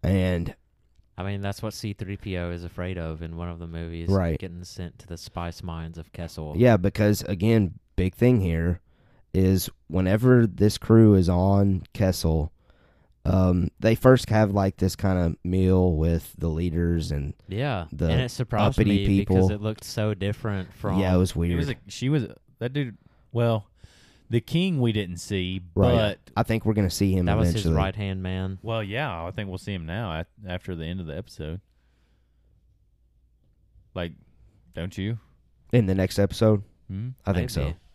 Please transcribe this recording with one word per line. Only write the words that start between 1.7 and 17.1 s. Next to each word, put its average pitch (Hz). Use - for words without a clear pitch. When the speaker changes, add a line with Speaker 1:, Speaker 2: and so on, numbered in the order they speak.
Speaker 2:
C 104
three 98
P 95
O 87
is 87
afraid 90
of 80
in 82
one 87
of 85
the 85
movies. 82
Speaker 1:
Right. 90
Speaker 2:
Getting 87
sent -
to -
the 85
spice 85
mines 82
of 80
Kessel. 80
Speaker 1:
Yeah, 117
because, 101
again, 104
big 92
thing 123
here 85
is 95
whenever 107
this 98
crew 113
is 90
on 98
Kessel, 80
um, 90
they 110
first -
have, 107
like, 98
this 95
kinda 90
meal 92
with 80
the 82
leaders 82